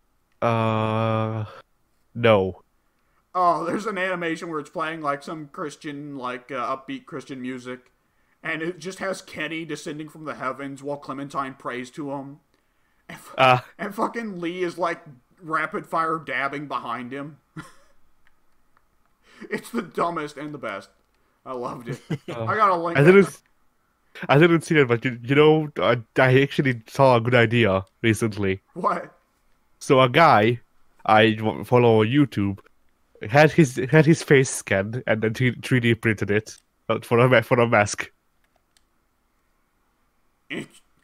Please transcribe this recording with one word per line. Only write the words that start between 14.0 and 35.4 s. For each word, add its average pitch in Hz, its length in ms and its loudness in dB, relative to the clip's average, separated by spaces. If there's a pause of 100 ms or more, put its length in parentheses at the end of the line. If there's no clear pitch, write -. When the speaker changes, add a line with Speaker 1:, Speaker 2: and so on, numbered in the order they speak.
Speaker 2:
Lee 175 240 -8
is, 170 140 -6
like, 170 240 -4 (400)
rapid 160 460 -6
fire 160 320 -2
dabbing 139 500 -6
behind 123 440 -8
him. 143 260 -14 (180)
<laughs> 156 80 -14 (1900)
It's - 200 -10
the 233 120 -6
dumbest 170 540 -6
and 151 180 -12
the 143 40 -14
best. 107 320 -12 (540)
I 127 80 -14
loved 127 360 -10
it. 127 180 -10
Speaker 1:
<laughs> - 220 -10
Uh, 127 160 -8
Speaker 2:
I 185 100 -4
gotta 202 220 2
link 170 220 -6
Speaker 1:
I 139 40 4
Speaker 2:
that. 165 100 8
Speaker 1:
didn't, 196 300 4 (880)
I 135 100 6
didn't 170 240 6
see - 140 -4
that, 139 120 4
but 117 160 0
you, 123 180 -6
you 120 120 -2
know, 151 340 6 (100)
I, 113 220 2 (160)
I 131 240 6
actually 135 460 -2
saw 131 300 4
a 120 40 2
good 123 140 0
idea 113 500 2 (180)
recently. 101 600 -2 (120)
Speaker 2:
What? - 380 -6 (680)
Speaker 1:
So 131 200 4
a 131 80 4
guy 123 520 4 (440)
I 110 280 6
w-, 107 320 -4
follow 117 360 4
on 110 60 4
YouTube 110 540 0 (680)
had 147 240 6
his, 131 240 2 (140)
had 151 160 6
his 160 160 4
face 135 280 4
scanned 104 560 -4
and 110 140 0
then 110 140 -2
three 123 460 -2